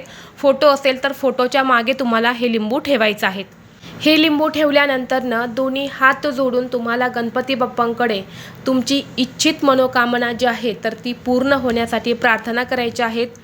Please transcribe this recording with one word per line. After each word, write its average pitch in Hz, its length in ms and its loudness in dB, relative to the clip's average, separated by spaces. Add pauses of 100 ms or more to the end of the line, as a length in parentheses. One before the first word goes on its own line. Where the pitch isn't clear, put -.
(380)
फोटो 277 300 4
असेल, 269 360 2
तर 277 80 -2
फोटोच्या 262 520 0
मागे 247 300 2
तुम्हाला 240 380 0
हे 240 200 -2
लिंबू 226 280 -2
ठेवायचं 220 480 0
आहे. 190 160 -4 (580)
हे 311 200 4
लिंबू 311 260 2
ठेवल्यानंतरनं 262 1000 0
दोन्ही 262 420 -4
हात 269 360 2
जोडून 254 400 0
तुम्हाला 247 400 -2
गणपती 247 480 -4
बाप्पांकडे 233 640 -2 (460)
तुमची 262 340 0 (160)
इच्छित 302 480 0
मनोकामना 247 640 2
जी 233 140 -2
आहे, 226 280 -2 (100)
तर 226 100 -2
ती 247 200 -8
पूर्ण 254 400 0
होण्यासाठी 233 600 0
प्रार्थना 233 500 0
करायची 247 400 -2
आहेत. 233 240 -2 (160)